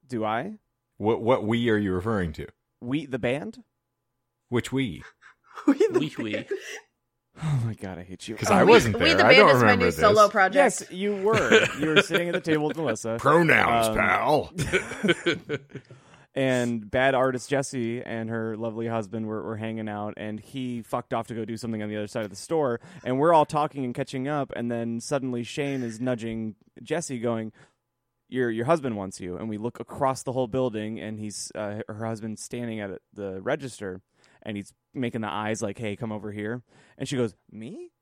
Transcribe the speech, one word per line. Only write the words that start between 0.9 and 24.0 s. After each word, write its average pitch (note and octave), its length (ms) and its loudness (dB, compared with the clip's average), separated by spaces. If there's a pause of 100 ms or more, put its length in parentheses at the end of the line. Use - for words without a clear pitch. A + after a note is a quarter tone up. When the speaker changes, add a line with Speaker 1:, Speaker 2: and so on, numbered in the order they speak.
Speaker 2:
What, G#2 240 2
what A2 260 4
we A#2 220 2
are A2 80 4
you G2+ 160 0
referring F#2 400 -2
to? - 140 -10 (340)
Speaker 1:
We, C#3 240 -4
the C3 140 -6
band? D3+ 440 -4 (840)
Speaker 2:
Which A#2+ 240 -2
we? C3 300 -2 (320)
Speaker 3:
<laughs> - 320 -8
We C#4 80 6
the F4+ 260 2
Speaker 4:
We, - 180 -4
we. G#2+ 140 -4
Speaker 3:
band. - 140 -6 (960)
Speaker 1:
Oh C#3+ 220 0
my A2 80 -4
God, F#2 240 -10
I F2 60 -12
hate F#2 220 -14
you. A2 100 -8
Speaker 2:
'Cause - 140 -2
Speaker 1:
Uh, - 40 6
Speaker 2:
I G#2 100 6
Speaker 3:
We, F#3+ 60 8
Speaker 2:
wasn't C3 280 4
Speaker 3:
We F2 120 4
Speaker 2:
there. - 80 4
Speaker 3:
the - 80 6
Speaker 2:
I - 80 10
Speaker 3:
band - 20 10
Speaker 2:
don't G3+ 140 10
Speaker 3:
is C#3 60 8
my B2 40 6
Speaker 2:
remember G2+ 240 6
Speaker 3:
new - 60 4
Speaker 2:
this. - 100 -4
Speaker 3:
solo G#3 300 8
project. G3 240 2
Speaker 1:
Yes, B3+ 360 4
you G3 260 -2
were. G3+ 500 6 (120)
You D3+ 120 0
were D#3 120 6
sitting F3 260 0
at F3 60 -4
the F#3 60 0
table D#3 280 0
with D#3 100 -4
Melissa. A2+ 420 -2
Speaker 2:
Pronouns, A#2 680 6
Speaker 1:
Um, A2 80 0
Speaker 2:
pal. G#2 600 2
Speaker 1:
<laughs> E3 1000 -2 (760)
And A#2+ 560 0
bad C3 240 4
artist B2+ 340 2
Jessie B2 540 -2
and A2+ 260 -6
her A2+ 300 -4
lovely A2+ 300 -4
husband A2 380 -4
were, G#2+ 160 -6
were G#2+ 140 -6
hanging A2 320 -6
out, G#2 300 -6
and G#2+ 200 -8
he B2 440 -8
fucked B2 320 -6
off A#2 140 -4
to A#2+ 60 -10
go A2 120 -6
do A2+ 100 -8
something A2 260 -6
on G#2+ 60 -6
the G#2 80 -6
other G#2 100 -4
side A2 180 -6
of G2 60 -8
the G2 60 -14
store, C#3+ 420 -2 (260)
and C3 140 0
we're D#3+ 140 6
all D3+ 140 8
talking D3 400 -2
and B2 80 -4
catching C3+ 340 -6